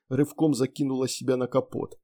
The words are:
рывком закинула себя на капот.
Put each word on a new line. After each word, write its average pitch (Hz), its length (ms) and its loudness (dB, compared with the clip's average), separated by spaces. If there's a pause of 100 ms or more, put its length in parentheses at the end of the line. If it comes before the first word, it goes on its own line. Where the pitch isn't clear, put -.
рывком 147 460 2
закинула 131 540 -2
себя 127 280 -2
на 123 120 -2
капот. - 560 -4